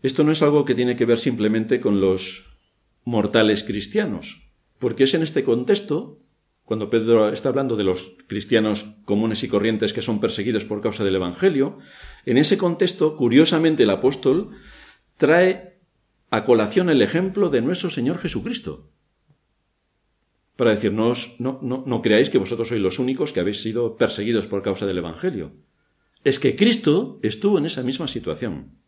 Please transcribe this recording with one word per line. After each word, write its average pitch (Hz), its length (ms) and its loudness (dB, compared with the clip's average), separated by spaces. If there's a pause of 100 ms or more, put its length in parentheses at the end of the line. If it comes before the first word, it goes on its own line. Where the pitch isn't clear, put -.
Esto 135 220 0
no 151 80 4
es 156 100 0
algo 147 240 4
que 127 100 0
tiene 123 200 0
que 123 100 0
ver 117 140 2
simplemente 110 600 0
con 101 220 0
los - 560 -2 (480)
mortales 107 580 2
cristianos, 104 880 -6 (300)
porque 127 240 2
es 135 100 4
en 165 80 2
este 151 220 -2
contexto, 135 760 -2 (460)
cuando 107 240 -6
Pedro 113 400 4
está 123 200 -4
hablando 127 260 -2
de 104 80 -2
los 90 320 -2 (120)
cristianos 107 600 0 (180)
comunes 107 380 -2
y 123 40 -6
corrientes 107 460 0
que 120 80 -6
son 110 180 -2
perseguidos 107 460 -2
por 104 160 -6
causa 107 240 -4
del 95 100 2
evangelio, 135 600 0 (480)
en 117 120 2
ese 151 200 4
contexto, 170 580 0
curiosamente, 156 680 4
el 104 80 6
apóstol 135 600 0 (680)
trae 175 600 2 (520)
a 110 140 0
colación 120 440 4
el 139 120 4
ejemplo 180 480 0
de 131 120 2
nuestro 170 280 -2
Señor 139 280 -2
Jesucristo, 117 720 -8 (1700)
para 117 160 2
decir, 104 220 0
"No 113 160 0
os, - 300 -6
no, 131 220 -6
no, - 240 -6
no 123 160 -2
creáis 110 280 4
que 127 80 2
vosotros 113 320 -2
sois 113 120 -2
los 95 180 -2
únicos 131 340 -2
que 92 80 -2
habéis 101 200 -4
sido 117 360 -4
perseguidos 110 500 -2
por 101 140 -6
causa 101 240 -4
del 92 120 -2
evangelio. 85 560 -8 (680)
Es 131 160 2
que 127 160 0
Cristo 208 680 2
estuvo 190 360 0
en 147 80 0
esa 139 180 -6
misma 131 240 -4
situación". 87 680 -8 (100)